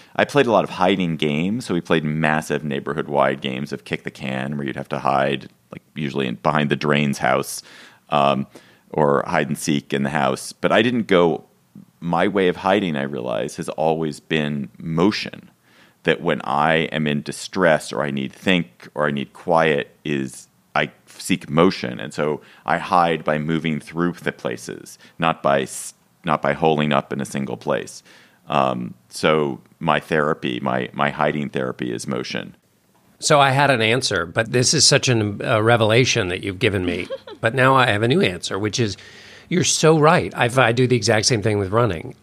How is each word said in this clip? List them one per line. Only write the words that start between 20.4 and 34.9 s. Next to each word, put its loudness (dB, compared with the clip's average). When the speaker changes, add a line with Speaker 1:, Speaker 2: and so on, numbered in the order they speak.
Speaker 1:
I -2
seek -6
motion. 0
And -12
so -2
I 0
hide 2
by 0
moving -2
through -4
the -6
places, -10
not -2
by 2
s-, -10
not -2
by 0
holing 0
up -2
in -6
a -6
single -8
place. -6
Um, -2
so 0
my 0
therapy, -2
my, -4
my -2
hiding -2
therapy -6
is -8
motion. -8
Speaker 2:
So 4
I 4
had 4
an 2
answer, 0
but -4
this 2
is 4
such 4